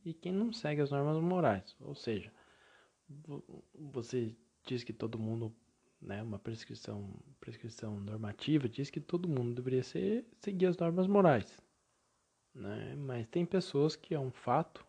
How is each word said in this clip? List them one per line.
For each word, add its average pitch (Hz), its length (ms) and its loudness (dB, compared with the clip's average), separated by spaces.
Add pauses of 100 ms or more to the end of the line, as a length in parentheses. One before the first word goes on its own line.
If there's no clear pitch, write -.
e 165 100 -8
quem 180 200 -6
não 220 180 0
segue 151 300 -2
as 139 100 2
normas 147 320 2
morais. 160 560 2
Ou 143 160 -12
seja, 107 340 -4 (800)
vo-, 147 560 -14 (100)
você 123 640 -4 (300)
diz 123 180 -4
que - 80 -10
todo 113 260 -4
mundo, 110 380 -2 (460)
né, 101 200 -6
uma 107 180 -6
prescrição, 107 720 -8 (260)
prescrição 110 600 -10
normativa 110 680 0
diz 135 220 -4
que - 100 -6
todo 175 300 -2
mundo 120 260 0
deveria 127 280 0
ser, 214 440 0 (140)
seguir 190 240 2
as 180 120 4
normas 175 300 2
morais, 185 560 6 (920)
né? 107 440 -8
Mas 123 300 -6
tem 175 180 2
pessoas 156 500 2
que - 180 -6
é 156 60 0
um 131 120 -4
fato, - 580 0